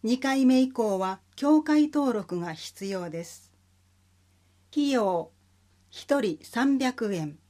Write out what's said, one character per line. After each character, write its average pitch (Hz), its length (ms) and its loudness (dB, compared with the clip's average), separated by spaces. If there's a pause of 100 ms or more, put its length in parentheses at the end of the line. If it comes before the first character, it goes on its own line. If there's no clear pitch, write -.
二 247 200 0
回 269 240 0
目 262 160 6
以 262 100 2
降 214 260 -2
は 190 220 -4 (160)
協 302 260 4
会 302 280 2
登 285 240 0
録 190 260 -6
が 170 140 -8
必 - 320 -14
要 185 240 -6
で 165 160 -10
す。 - 260 -20 (1200)
費 285 200 0
用、 190 400 0 (580)
一 - 320 -2
人 180 200 -2
三 269 360 0
百 254 360 -2
円。 156 240 -6 (120)